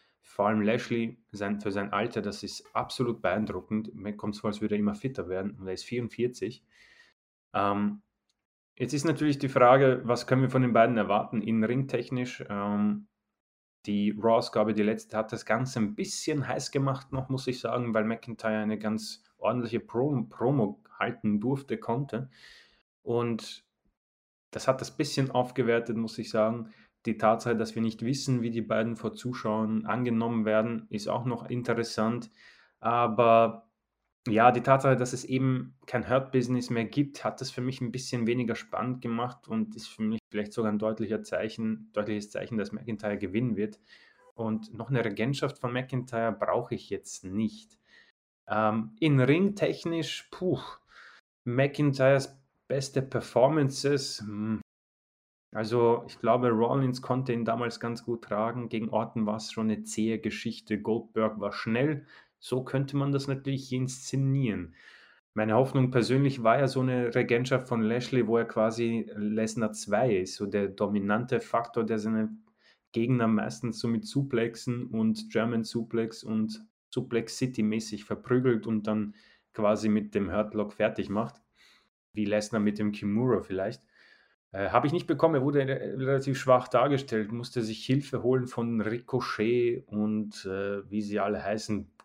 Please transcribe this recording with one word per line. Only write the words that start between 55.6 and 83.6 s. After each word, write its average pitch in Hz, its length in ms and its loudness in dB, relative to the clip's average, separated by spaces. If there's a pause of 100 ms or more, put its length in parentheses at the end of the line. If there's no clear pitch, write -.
ich - 120 -18
glaube, 123 300 4
Rollins 127 540 2
konnte 131 280 0
ihn 117 140 0
damals 117 340 -2
ganz 117 240 -6
gut 117 200 -6
tragen. 113 460 -2
Gegen 113 200 -4
Orton 110 380 -2
war's 110 240 -4
schon 110 180 -2
eine 107 140 -2
zähe 110 360 -2
Geschichte. 107 640 -6
Goldberg 110 580 -2
war 101 120 -2
schnell. 139 560 0 (320)
So 127 240 -4
könnte 139 340 -2
man 139 140 0
das 139 160 -2
natürlich 135 440 -4
inszenieren. 127 1040 -2 (600)
Meine 107 180 2
Hoffnung 131 380 4
persönlich 131 500 2
war 117 180 6
ja 139 80 4
so 127 140 0
eine 123 320 0
Regentschaft 123 540 2
von 117 160 0
Lashley, 120 420 2
wo 113 120 2
er 113 80 2
quasi 113 720 0
Lesnar 107 580 -2
zwei 104 440 2
ist, 92 180 -4
so 104 120 -4
der 101 220 0
dominante 104 720 0
Faktor, 120 440 -2
der 110 160 -2
seine 110 360 -2 (560)
Gegner 120 360 2
meistens 110 520 0
so 120 80 -2
mit 113 200 -2
Suplexen 120 800 -2
und 110 420 0
German 113 340 0
Suplex 113 600 -4
und 110 420 -2 (240)
Suplex - 480 -4
City 127 240 -2
mäßig 107 440 -2
verprügelt 120 600 0
und 107 220 -2
dann 107 260 -2 (400)
quasi 107 340 2
mit 107 280 2
dem 98 160 0
Hurtlock 104 420 -2
fertig 107 360 0
macht, 107 320 -4 (720)
wie 104 120 -2
Lesnar 107 340 0
mit 104 200 0
dem 104 120 0
Kimura 104 500 0
vielleicht. 98 420 -6 (720)